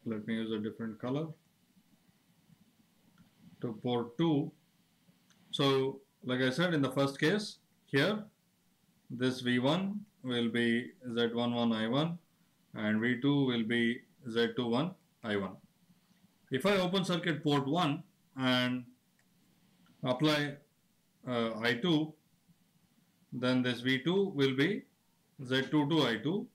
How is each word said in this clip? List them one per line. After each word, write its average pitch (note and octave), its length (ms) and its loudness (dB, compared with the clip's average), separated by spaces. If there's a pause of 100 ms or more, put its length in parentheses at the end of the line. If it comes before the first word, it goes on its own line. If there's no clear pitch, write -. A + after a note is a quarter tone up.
Let A2 220 -6
me A2+ 80 -4
use A2+ 160 -4
a A2 80 -2
different G#2+ 420 -8
color C#3 260 -4 (2250)
to B2 200 -6
port A#2+ 380 -2
two. D#3 320 2 (1000)
So, C3+ 480 2 (240)
like B2+ 160 -2
I C3 100 2
said, E3+ 240 2
in C#3+ 80 2
the B2+ 80 0
first C3+ 300 0
case, G3 380 0 (260)
here, G3 400 0 (840)
this B2+ 320 -2
V B2 200 2
one F#3+ 400 0 (240)
will A#2+ 240 0
be A#2 420 0 (240)
Z A#2 180 2
one A#2+ 220 -2
one A#2 180 2
I A2 140 0
one, D#3 320 0 (560)
and A2 260 0
V A#2+ 200 0
two C#3 240 2
will A#2+ 180 0
be A#2 380 0 (280)
Z A#2 280 2
two B2 100 0
one C3 240 0 (320)
I G#2+ 140 -2
one. F#2+ 200 -4 (920)
If C3+ 160 -2
I G3+ 120 4
open F3+ 260 0
circuit E3+ 400 -2
port C#3+ 240 2
one D3 340 0 (340)
and B2+ 480 0 (1160)
apply, D3 540 0 (720)
uh, A#2 220 0 (100)
I A#2+ 140 2
two, D#3 380 2 (1200)
then B2+ 300 0
this A#2+ 180 -2
V C3 220 0
two F#3+ 320 0
will C3+ 220 2
be F#3 260 0 (640)
Z C3 260 0
two D3 200 2
two D#3+ 120 4
I A#2 140 2
two E3+ 380 -2